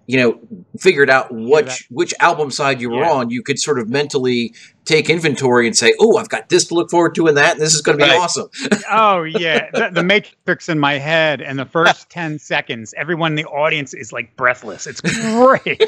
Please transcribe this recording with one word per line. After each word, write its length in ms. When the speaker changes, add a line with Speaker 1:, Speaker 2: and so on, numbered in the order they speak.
Speaker 1:
you 100
know, 220
figured 300
out 220
Speaker 2:
Hear 160
Speaker 1:
which, 180
Speaker 2:
that. 240
Speaker 1:
which 300
album 320
side 300
you 80
were 140
Speaker 2:
Yeah. 80
Speaker 1:
on, 180
you 120
could 180
sort 200
of 100
mentally 640
take 260
inventory 560
and 120
say, 220
"Oh, 180
I've 100
got 220
this 180
to 60
look 180
forward 240
to 120
and 100
that, 160
and 80
this 120
is 80
gonna 180
be 40
Speaker 3:
Right. 160
Speaker 1:
awesome." 300
<laughs> 220
Speaker 2:
Oh, 320
yeah. 480
The, 220
the 100
Matrix 640
in 100
my 200
head 440
and 160
the 80
first 440
Speaker 1:
<laughs> 80
Speaker 2:
ten 200
seconds, 600
everyone 340
in 40
the 100
audience 480
is, 180
like, 240
breathless. 520
It's 140
great. 880